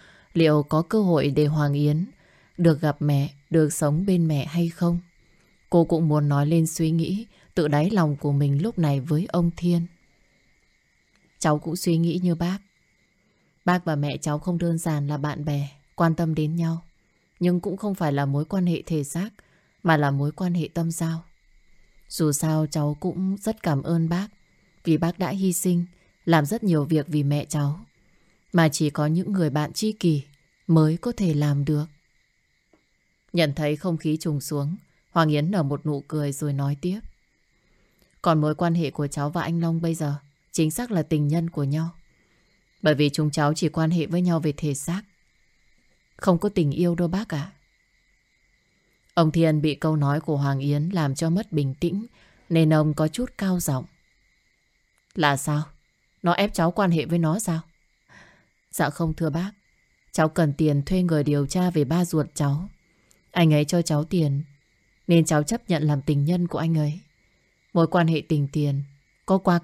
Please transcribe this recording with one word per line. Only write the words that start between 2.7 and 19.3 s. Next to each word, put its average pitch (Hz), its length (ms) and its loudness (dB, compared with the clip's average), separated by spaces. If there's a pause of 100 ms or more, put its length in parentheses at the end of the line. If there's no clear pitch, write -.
gặp 151 180 0
mẹ, 143 340 0 (160)
được 156 240 4
sống 156 320 0
bên 180 220 2
mẹ 147 180 0
hay 165 240 -2
không? 175 300 -2 (720)
Cô 170 160 4
cũng 165 220 2
muốn 147 220 2
nói 143 160 2
lên 160 220 2
suy 160 240 -2
nghĩ 170 340 -2 (300)
từ 226 120 0
đáy 151 220 2
lòng 160 280 0
của 147 140 -2
mình 143 300 2
lúc 220 180 -4
này 143 200 0
với 151 300 -2
ông 170 280 0
Thiên. 170 300 0 (1500)
Cháu 151 200 2
cũng 165 160 -6
suy 170 220 0
nghĩ 165 260 0
như 175 120 2
bác. 175 220 -4 (1080)
Bác 180 200 0
và 156 100 -2
mẹ 143 220 -2
cháu 151 220 -2
không 175 180 -4
đơn 170 200 0
giản 151 300 -2
là 147 100 -4
bạn 147 280 -6
bè, 143 240 -2 (260)
quan 165 200 2
tâm 160 200 -2
đến 156 200 -2
nhau, 165 280 -4 (560)
nhưng 175 200 2
cũng 190 180 -6
không 202 180 -4
phải 151 180 -2
là 143 120 0
mối 143 200 0
quan 185 200 -2
hệ 170 200 0
thể 156 180 -2
xác, 180 260 -6 (540)